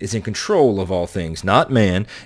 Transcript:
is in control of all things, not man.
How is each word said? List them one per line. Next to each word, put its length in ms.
is 140
in 80
control 580
of 100
all 160
things, 380
not 260
man. 380